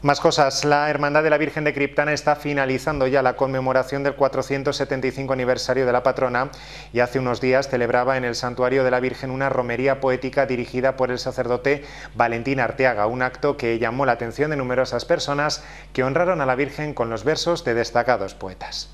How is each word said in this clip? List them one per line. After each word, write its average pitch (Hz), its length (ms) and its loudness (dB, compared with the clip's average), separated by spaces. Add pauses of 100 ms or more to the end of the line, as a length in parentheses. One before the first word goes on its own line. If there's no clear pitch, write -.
Más 143 140 4
cosas. 147 460 4
La 147 260 4
Hermandad 147 320 2
de 156 80 2
la 147 80 6
Virgen 151 240 -2
de 151 100 2
Criptana 143 400 0
está 147 220 2
finalizando 139 720 0
ya 131 160 4
la 127 140 2
conmemoración 131 640 0
del 139 140 -2
cuatrocientos 139 600 0
setenta 135 300 -2
y 127 60 0
cinco 135 200 -4
aniversario 127 540 0
de 123 60 2
la 123 100 2
patrona 127 480 0 (420)
y 117 60 0
hace 120 220 2
unos 123 200 0
días 131 280 2
celebraba 123 480 2
en 127 80 -2
el 120 100 -2
Santuario 127 480 0
de 127 80 4
la 127 80 2
Virgen 127 320 -4
una 135 180 -2
romería 127 520 0
poética 131 440 0
dirigida 127 520 -2
por 123 160 0
el 123 80 -4
sacerdote 127 640 -2 (320)
Valentín 117 420 0
Arteaga, 117 480 2
un 123 160 -2
acto 139 340 -2
que 117 220 0
llamó 120 260 0
la 131 60 4
atención 120 400 -2
de 156 60 -2
numerosas 127 480 -2
personas 147 580 -2 (300)
que 127 100 0
honraron 165 380 2
a 139 60 0
la 127 100 2
Virgen 143 380 -4
con 117 140 -2
los 113 140 -6
versos 160 420 -2
de 120 100 0
destacados 113 600 0
poetas. - 600 -12